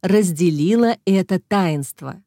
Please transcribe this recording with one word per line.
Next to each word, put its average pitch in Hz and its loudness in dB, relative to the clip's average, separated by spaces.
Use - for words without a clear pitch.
разделила 185 2
это 190 0
таинство. 151 -4